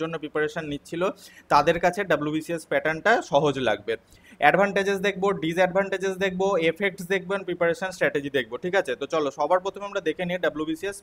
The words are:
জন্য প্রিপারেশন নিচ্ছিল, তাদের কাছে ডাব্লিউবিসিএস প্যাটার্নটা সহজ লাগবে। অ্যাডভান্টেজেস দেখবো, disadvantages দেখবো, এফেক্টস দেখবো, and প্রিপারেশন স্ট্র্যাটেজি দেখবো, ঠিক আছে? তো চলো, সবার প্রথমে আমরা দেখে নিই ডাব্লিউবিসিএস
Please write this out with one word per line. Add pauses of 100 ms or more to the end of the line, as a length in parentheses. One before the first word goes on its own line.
জন্য
প্রিপারেশন
নিচ্ছিল, (500)
তাদের
কাছে (100)
ডাব্লিউবিসিএস
প্যাটার্নটা (180)
সহজ (140)
লাগবে। (480)
অ্যাডভান্টেজেস
দেখবো, (180)
disadvantages (100)
দেখবো, (240)
এফেক্টস
দেখবো,
and
প্রিপারেশন
স্ট্র্যাটেজি
দেখবো, (100)
ঠিক
আছে?
তো
চলো, (100)
সবার
প্রথমে
আমরা
দেখে
নিই
ডাব্লিউবিসিএস